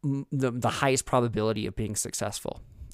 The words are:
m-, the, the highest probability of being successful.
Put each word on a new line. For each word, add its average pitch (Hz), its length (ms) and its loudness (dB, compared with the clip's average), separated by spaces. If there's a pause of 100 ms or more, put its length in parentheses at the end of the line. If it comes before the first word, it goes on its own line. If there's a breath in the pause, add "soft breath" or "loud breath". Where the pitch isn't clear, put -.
m-, 139 280 0
the, 131 200 2
the 120 180 0
highest 135 360 2
probability 110 640 2
of 110 80 -6
being 107 200 -2
successful. - 680 -4 (320)